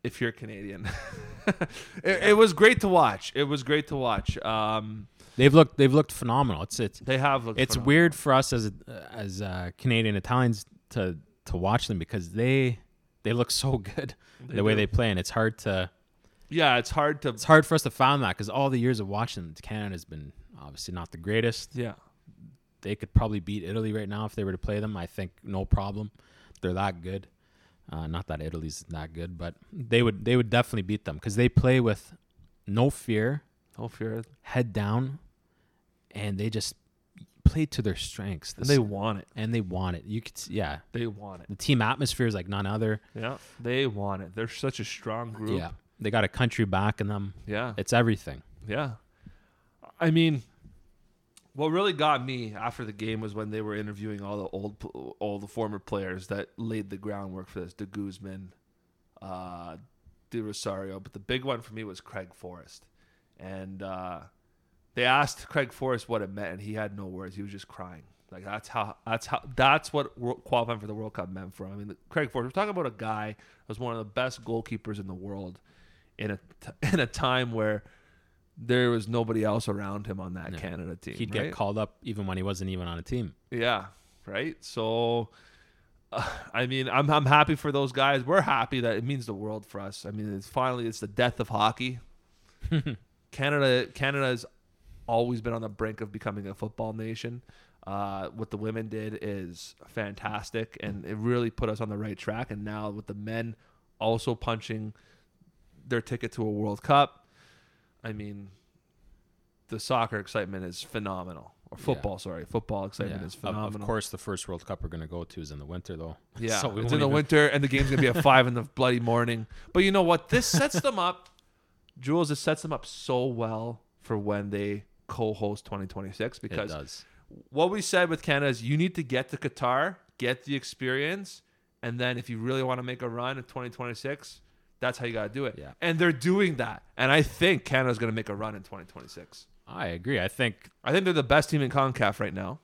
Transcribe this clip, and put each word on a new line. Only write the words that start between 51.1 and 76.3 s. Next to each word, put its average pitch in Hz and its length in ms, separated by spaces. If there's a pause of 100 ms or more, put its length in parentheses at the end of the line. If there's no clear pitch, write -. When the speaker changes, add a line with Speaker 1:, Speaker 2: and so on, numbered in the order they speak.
Speaker 1:
what 151 160
really 185 240
got 147 300
me 123 300
after 113 320
the 107 80
game 110 280
was 107 120
when 107 160
they 110 120
were 107 140
interviewing 104 460
all 101 160
the 95 120
old 101 300
pl-, - 400
all 101 200
the 101 80
former 104 320
players 95 480
that 101 300
laid 110 340
the 98 60
groundwork 98 500
for 101 140
this. 87 120
De 104 120
Guzman, 95 680 (680)
uh, 90 560 (520)
De 117 120
Rosario. 98 580
But - 140
the 101 60
big 127 260
one 123 160
for 110 120
me 110 100
was 98 180
Craig 92 320
Forrest. - 520 (540)
And, 95 420
uh, 92 380 (760)
they 123 120
asked 135 440
Craig 135 240
Forrest 127 360
what 113 140
it 95 80
meant, 98 220
and 95 80
he 107 120
had 104 240
no 101 80
words. 92 300
He 101 80
was 101 80
just 98 160
crying. 90 360 (280)
Like, 92 120
that's 104 240
how, 107 380
that's 113 220
how, - 140 (140)
that's 135 380
what 143 240
wor-, 120 180
qualifying 117 440
for 104 80
the 107 80
World 110 180
Cup 90 160
meant 92 240
for 95 140
him. 95 60
I - 20
mean, 104 220 (120)
Craig 151 220
Forrest, 123 240
we're 190 60
talking 208 100
about 180 160
a 110 100
guy 107 300 (100)
that - 300
was 110 120
one 120 140
of 117 60
the 110 120
best 123 320
goalkeepers 113 560
in 98 80
the 95 60
world 95 460 (580)
in 107 140